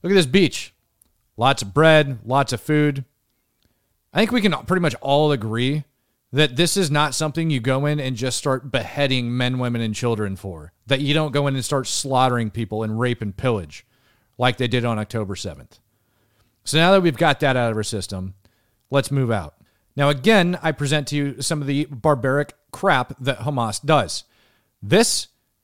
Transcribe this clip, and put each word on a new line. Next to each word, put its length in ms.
Look 100
at 40
this 100
beach. 480
Lots 240
of 120
bread, 520
lots 260
of 100
food. 440
I 80
think 120
we 100
can 120
pretty 160
much 140
all 360
agree 520
that 240
this 220
is 140
not 240
something 340
you 100
go 260
in 140
and 160
just 220
start 340
beheading 640
men, 220
women, 240
and 140
children 400
for. 380
That 140
you 120
don't 180
go 160
in 80
and 100
start 220
slaughtering 640
people 320
and 160
rape 220
and 140
pillage 500
like 200
they 100
did 180
on 140
October 360
seventh. 440
So 140
now 140
that 100
we've 160
got 220
that 180
out 140
of 60
our 60
system, 520
let's 200
move 200
out. 240
Now, 140
again, 520
I 100
present 360
to 80
you 260
some 200
of 60
the 180
barbaric 680
crap 480
that 200
Hamas 440
does. 400
This 460